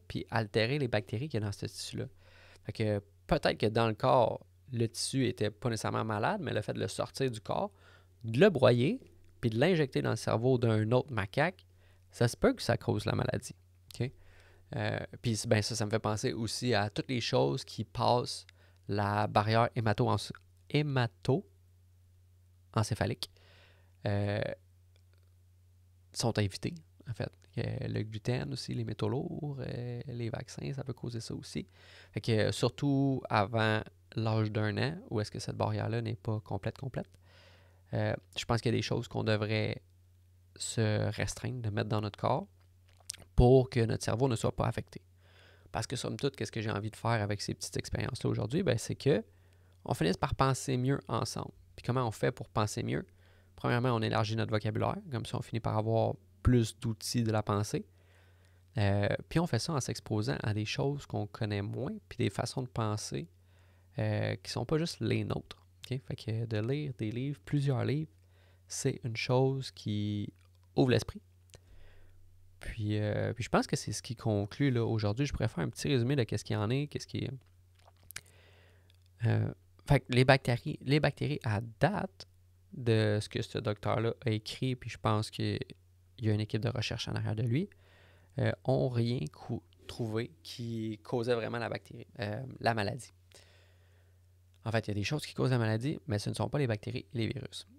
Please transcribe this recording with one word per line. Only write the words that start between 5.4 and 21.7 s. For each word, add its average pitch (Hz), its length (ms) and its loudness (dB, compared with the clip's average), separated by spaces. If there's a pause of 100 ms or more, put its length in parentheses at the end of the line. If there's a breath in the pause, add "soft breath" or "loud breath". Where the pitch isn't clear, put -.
pas - 200 -4
nécessairement 110 360 0
malade, 113 360 0
mais 117 120 -4
le 110 80 0
fait - 100 -4
de 113 80 -4
le 107 80 0
sortir - 420 -2
du 110 120 -8
corps, - 320 -2 (500 soft breath)
de 113 160 0
le 202 100 10
broyer, 123 520 6 (400)
puis 120 80 2
de 110 100 2
l'injecter 147 420 4
dans 123 100 2
le 113 40 0
cerveau 113 420 2
d'un 110 360 4
autre 127 180 2
macaque, 135 560 -2 (420 soft breath)
ça 120 200 2
se - 80 -6
peut 254 160 4
que - 80 -12
ça 113 160 2
cause 104 280 0
la 107 100 0
maladie. - 400 -2 (380)
Ok ? 120 160 -4 (680 soft breath)
Euh, 107 220 -2 (220)
puis 113 240 0
ben 113 160 4
ça, 110 140 -2
ça 107 100 0
me 104 60 -2
fait 110 80 4
penser 107 320 0
aussi 117 420 -2
à 104 160 2
toutes - 200 -6
les 123 120 -2
choses 131 440 2
qui - 180 -6
passent 120 640 0 (420 soft breath)
la 104 400 2
barrière 110 480 6
hémato-, 110 340 2 (600)
hémato-, 139 760 2 (1300)